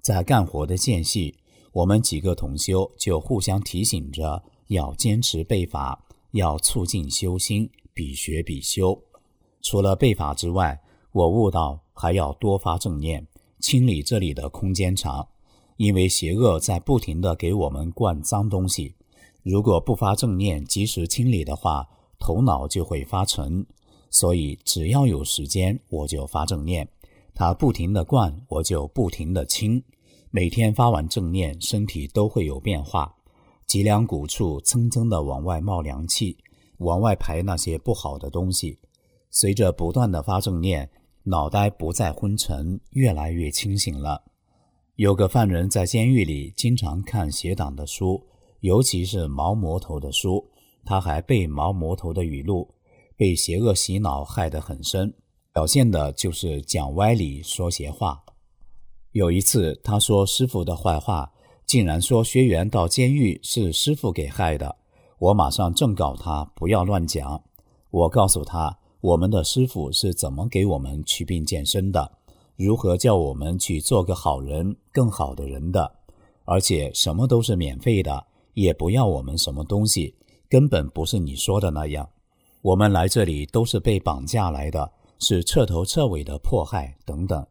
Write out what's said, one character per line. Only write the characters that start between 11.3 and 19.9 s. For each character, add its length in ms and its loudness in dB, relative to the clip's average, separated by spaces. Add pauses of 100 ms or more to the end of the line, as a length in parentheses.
到 300 -2 (140)
还 180 -2
要 220 0
多 240 0
发 180 -2
正 220 -4
念， 280 -6 (340)
清 260 4
理 160 2
这 160 0
里 160 0
的 140 -8
空 260 -4
间 200 2
场， 320 -6 (500)
因 180 4
为 140 6
邪 240 0
恶 260 4
在 220 -2
不 180 2
停 220 -4
地 160 2
给 180 -2
我 160 0
们 220 -6
灌 300 -2
脏 260 0
东 200 0
西， 260 -6 (480)
如 200 2
果 180 6
不 140 0